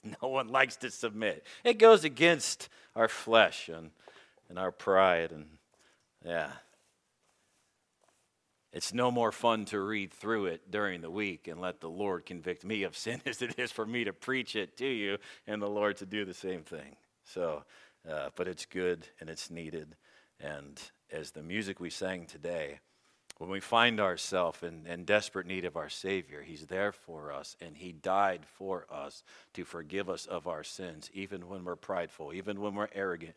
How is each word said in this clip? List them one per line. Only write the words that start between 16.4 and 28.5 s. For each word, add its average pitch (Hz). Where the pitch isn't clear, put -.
thing. 71
So, 80
uh, 73
but 87
it's 87
good 90
and 80
it's 80
needed. 80
And 71
as 76
the 78
music 95
we 85
sang 92
today, 78
when 85
we 95
find 117
ourselves 90
in, 82
in 87
desperate 98
need 92
of 87
our 76
Savior, 78
He's 78
there 95
for 76
us, 71
and 80
He 87
died 92
for 95